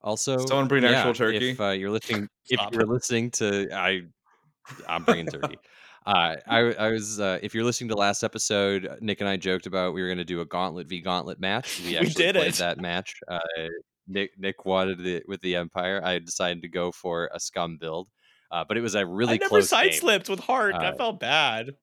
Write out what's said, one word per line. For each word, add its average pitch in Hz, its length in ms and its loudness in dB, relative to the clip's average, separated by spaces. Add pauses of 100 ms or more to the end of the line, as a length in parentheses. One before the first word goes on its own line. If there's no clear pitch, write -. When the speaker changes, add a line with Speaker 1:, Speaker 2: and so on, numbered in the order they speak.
Speaker 1:
Also, 113 440 -2
Speaker 2:
Someone 135 220 4
bring 135 160 6
Speaker 1:
yeah, 120 60 8
Speaker 2:
actual 120 240 6
turkey. 113 360 2
Speaker 1:
if, 117 100 -6
uh, 101 100 2
you're 98 200 0
listening, 107 380 -2 (200)
if 127 100 2
Speaker 3:
Stop. 107 160 -2
Speaker 1:
you're 113 120 4
listening 120 460 0
to, 101 420 0
I, 92 280 0 (840)
I'm 82 160 -2
bringing 82 220 2
turkey. 73 360 -8
Speaker 2:
<laughs> - 60 -20 (360)
Speaker 1:
Uh, 85 300 4 (140)
I, 117 100 4 (140)
I 110 180 0
was, 107 300 -4
uh, 95 240 0
if 107 100 -8
you're 113 80 0
listening 120 280 0
to 110 40 0
last 101 300 2
episode, 101 760 0
Nick 104 200 -2
and 101 100 0
I 98 60 0
joked 92 300 -2
about 90 280 -2
we 92 80 -2
were 90 60 -2
gonna 90 160 -2
do 85 160 -4
a 85 40 -4
Gauntlet 87 440 -4
v 87 120 -8
Gauntlet 90 380 -4
match. 98 420 -4
We 87 100 -6
Speaker 3:
<laughs> - 0 -
We 85 60 -2
Speaker 1:
actually - 180 0
Speaker 3:
did 175 200 2
Speaker 1:
played 165 140 4
Speaker 3:
it. - 80 -2
Speaker 1:
that 87 240 -2
match. 90 340 -4 (140)
Uh, 87 100 -4 (720)
Nick, 98 280 -2
Nick 98 280 -6
wanted 92 420 0
it 90 220 -4
with 95 140 -8
the 90 120 0
Empire. 90 500 -2
I 90 140 0
decided 87 440 -4
to 87 60 -12
go 87 220 -2
for 85 420 -4
a 85 60 -10
scum 85 380 -4
build, 80 320 -8 (420)
uh, 85 160 -4
but 107 100 -2
it 117 40 0
was 110 160 -2
a 98 100 2
really 110 280 2
Speaker 3:
I - 20 2
never 101 120 0
Speaker 1:
close 101 220 6
game. - 200 4
Speaker 3:
side 80 40 0
slipped 202 340 2
with 196 120 -4
Hark. 214 340 0
I 170 140 0
Speaker 1:
Uh, 185 80 -4
Speaker 3:
felt 226 240 -2
bad. 127 640 0